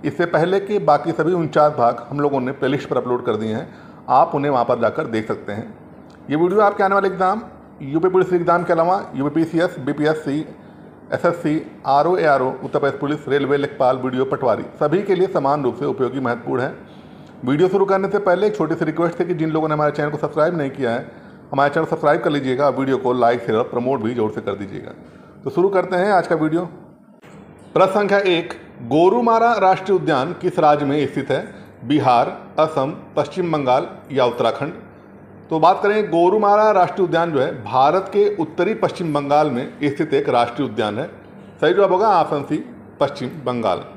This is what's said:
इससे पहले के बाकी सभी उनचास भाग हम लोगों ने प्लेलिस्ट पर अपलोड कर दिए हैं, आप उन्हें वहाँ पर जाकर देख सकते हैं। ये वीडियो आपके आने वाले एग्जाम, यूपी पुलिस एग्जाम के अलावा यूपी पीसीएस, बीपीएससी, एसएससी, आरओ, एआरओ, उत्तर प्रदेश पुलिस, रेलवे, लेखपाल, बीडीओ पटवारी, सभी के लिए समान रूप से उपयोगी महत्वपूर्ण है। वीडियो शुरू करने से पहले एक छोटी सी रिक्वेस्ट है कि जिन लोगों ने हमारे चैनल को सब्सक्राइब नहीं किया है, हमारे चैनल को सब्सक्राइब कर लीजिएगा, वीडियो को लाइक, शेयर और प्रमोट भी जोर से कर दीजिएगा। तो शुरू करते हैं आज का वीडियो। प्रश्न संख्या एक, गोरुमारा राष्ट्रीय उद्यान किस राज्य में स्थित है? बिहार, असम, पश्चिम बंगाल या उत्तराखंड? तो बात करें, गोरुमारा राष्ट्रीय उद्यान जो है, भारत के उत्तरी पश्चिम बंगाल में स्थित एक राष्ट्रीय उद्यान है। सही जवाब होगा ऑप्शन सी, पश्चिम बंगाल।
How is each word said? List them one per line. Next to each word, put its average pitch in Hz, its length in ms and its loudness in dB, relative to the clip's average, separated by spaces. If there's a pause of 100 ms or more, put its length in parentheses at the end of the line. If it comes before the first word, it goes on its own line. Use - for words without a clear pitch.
इससे - 220 -2
पहले 175 340 0
के 208 180 -4
बाकी 156 340 2
सभी 160 200 0
उनचास 151 400 2
भाग 127 380 0
हम 143 100 -4
लोगों 143 200 0
ने 127 120 -4
प्लेलिस्ट 131 360 -2
पर 135 80 -2
अपलोड 123 300 -2
कर 110 100 0
दिए 110 180 -4
हैं, 151 200 -10 (340)
आप 135 260 4
उन्हें 143 180 0
वहाँ 120 120 2
पर 123 160 0
जाकर 110 240 -2
देख 113 240 -4
सकते 101 240 -6
हैं। - 260 -12 (520)
ये 143 60 0
वीडियो 180 240 2
आपके 208 220 2
आने 196 120 2
वाले 196 140 2
एग्जाम, 185 340 -2 (400)
यूपी 156 260 0
पुलिस 180 240 2
एग्जाम 175 320 2
के 175 80 0
अलावा 180 420 0
यूपी 139 160 -2
पीसीएस, 165 480 -2
बीपीएससी, 151 680 -2 (640)
एसएससी, 165 760 -2
आरओ, 151 300 2
एआरओ, 135 360 2 (120)
उत्तर 143 140 -4
प्रदेश 139 220 0
पुलिस, 147 280 -4
रेलवे, 139 280 2
लेखपाल, 135 400 0
बीडीओ 127 280 -2
पटवारी, 131 380 0
सभी 160 400 -2
के 202 120 0
लिए 180 140 0
समान 147 360 0
रूप 113 120 -2
से 135 80 -6
उपयोगी 131 360 -2
महत्वपूर्ण 123 420 -2
है। 156 140 -6 (680)
वीडियो 147 240 2
शुरू 190 160 2
करने 196 240 0
से 208 100 0
पहले 190 280 2
एक 208 100 -2
छोटी 160 180 -2
सी 170 100 -4
रिक्वेस्ट 165 340 -2
है 170 80 0
कि 175 80 -2
जिन 160 160 -2
लोगों 156 180 0
ने 151 60 0
हमारे 151 180 2
चैनल 147 180 -2
को 147 80 -8
सब्सक्राइब 156 380 0
नहीं 143 140 -2
किया 127 200 -2
है, 120 200 -4 (420)
हमारे 143 220 2
चैनल 160 120 2
को - 40 -8
सब्सक्राइब 156 320 2
कर 170 80 0
लीजिएगा, 135 380 0
वीडियो 131 280 0
को 123 160 0
लाइक, 123 280 2
शेयर 110 180 -2
और 123 60 0
प्रमोट 123 360 -4
भी 117 140 -4
जोर 110 160 -2
से 117 100 -8
कर 98 140 -6
दीजिएगा। 98 360 -12 (540)
तो 139 60 -6
शुरू 180 180 2
करते 185 280 0
हैं 196 160 0
आज 170 140 2
का 170 100 0
वीडियो। 156 280 0 (1120)
प्रश्न 185 200 4
संख्या 202 240 2
एक, 175 340 0 (300)
गोरुमारा 226 680 4
राष्ट्रीय 190 460 2
उद्यान 151 340 0
किस 175 260 -4
राज्य 147 280 4
में 139 200 0
स्थित 135 240 -6
है? 165 240 -2 (300)
बिहार, 131 640 2 (100)
असम, 151 380 0 (200)
पश्चिम 175 360 -2
बंगाल 135 360 0 (240)
या 131 120 2
उत्तराखंड? 127 480 -2 (800)
तो 160 100 0
बात 185 220 6
करें, 208 260 2
गोरुमारा 202 600 4
राष्ट्रीय 185 380 2
उद्यान 165 240 0
जो 135 80 2
है, 131 240 -4
भारत 139 440 2
के 208 280 2
उत्तरी 180 380 -2
पश्चिम 170 400 -4
बंगाल 143 360 2
में 127 340 -6
स्थित 147 300 -2
एक - 140 2
राष्ट्रीय 120 400 0
उद्यान 107 300 -2
है। 156 80 -6 (540)
सही 170 140 4
जवाब 190 180 4
होगा 196 160 2
ऑप्शन 160 340 2
सी, 156 340 -6 (240)
पश्चिम 131 280 -2
बंगाल। 123 500 -2 (180)